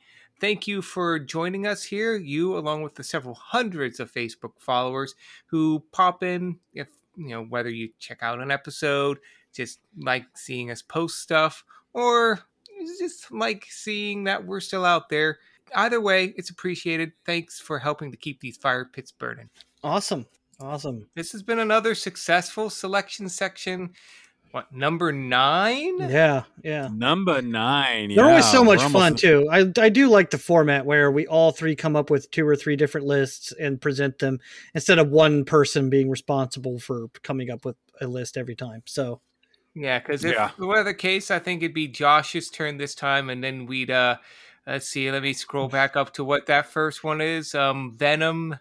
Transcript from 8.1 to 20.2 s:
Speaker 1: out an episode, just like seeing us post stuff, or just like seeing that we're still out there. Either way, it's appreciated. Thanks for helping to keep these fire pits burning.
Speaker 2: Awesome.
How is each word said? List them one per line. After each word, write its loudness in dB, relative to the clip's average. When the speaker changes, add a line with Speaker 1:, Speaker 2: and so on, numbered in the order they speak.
Speaker 1:
out -4
an -8
episode, -2
just -10
like -4
seeing -10
us -12
post -6
stuff, -2
or 2
just -10
like -4
seeing -8
that -4
we're -8
still -4
out 2
there. 0
Either 0
way, 2
it's -14
appreciated. -6
Thanks -6
for -8
helping -6
to -18
keep -14
these -14
fire -2
pits -18
burning. -14
Speaker 2:
Awesome. -4